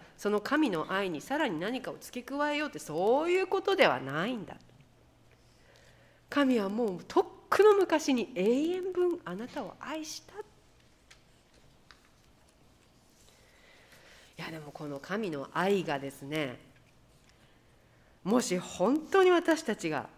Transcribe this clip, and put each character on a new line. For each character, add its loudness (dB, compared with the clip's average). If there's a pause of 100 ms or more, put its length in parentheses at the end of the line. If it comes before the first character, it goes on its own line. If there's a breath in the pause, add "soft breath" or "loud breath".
(180 loud breath)
そ -2
の 0
神 2
の -2
愛 0
に -6
さ -4
ら 0
に -2
何 -4
か -8
を -10
付 -12
け -14
加 -2
え -2
よ -2
う -4
っ -18
て、 -12
そ 2
う -2
い 2
う -2
こ -2
と 2
で 6
は 2
な -4
い -6
ん -10
だ。 -16 (1700 soft breath)
神 2
は 0
も -2
う -8
と 2
っ 4 (240)
く 6
の 10
昔 2
に -2
永 2
遠 -4
分 0
あ -10
な -10
た -8
を -12
愛 -8
し -12
た。 -20
い -16 (4000 loud breath)
や、 -8
で -10
も -14
こ -10
の -6
神 -4
の -6
愛 2
が -2
で -10
す -18
ね、 -6 (1700 soft breath)
も 2
し -2
本 0
当 4
に 6
私 2
た -2
ち -4
が -4